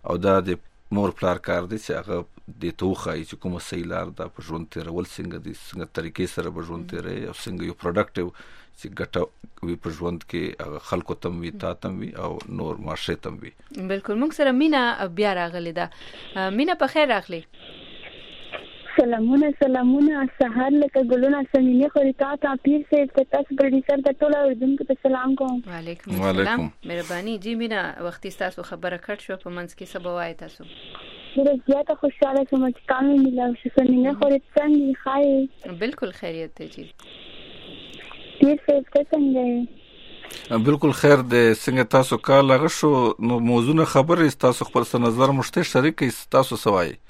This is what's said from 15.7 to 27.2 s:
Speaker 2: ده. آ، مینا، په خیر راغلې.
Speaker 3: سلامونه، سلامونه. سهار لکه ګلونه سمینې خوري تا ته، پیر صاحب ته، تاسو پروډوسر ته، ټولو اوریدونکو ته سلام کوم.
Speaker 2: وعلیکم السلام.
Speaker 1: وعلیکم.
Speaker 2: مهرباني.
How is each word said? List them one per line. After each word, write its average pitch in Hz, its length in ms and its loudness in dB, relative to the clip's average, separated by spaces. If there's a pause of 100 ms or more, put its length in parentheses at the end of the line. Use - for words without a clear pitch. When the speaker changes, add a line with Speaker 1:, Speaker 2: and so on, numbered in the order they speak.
Speaker 2:
ده. 175 120 -4 (460)
آ، 190 140 -2
مینا، 285 240 0
په 320 120 0
خیر 302 220 2
راغلې. 185 340 -2 (1500)
Speaker 3:
سلامونه، 247 540 4 (100)
سلامونه. 269 640 2 (140)
سهار 247 320 0
لکه 285 320 2
ګلونه 254 360 2 (140)
سمینې 254 360 4
خوري 277 240 2
تا 277 240 -2
ته، 277 260 -2
پیر 294 180 4 (100)
صاحب 285 260 4
ته، 269 60 4
تاسو 277 320 -2
پروډوسر 269 500 0
ته، 277 80 2
ټولو 294 240 0
اوریدونکو 269 480 0
ته 262 180 -2
سلام 262 320 0
کوم. 254 320 -4
Speaker 2:
وعلیکم 170 440 -12
السلام. 95 260 0
Speaker 1:
وعلیکم. 156 320 0 (160)
Speaker 2:
مهرباني. 175 540 -6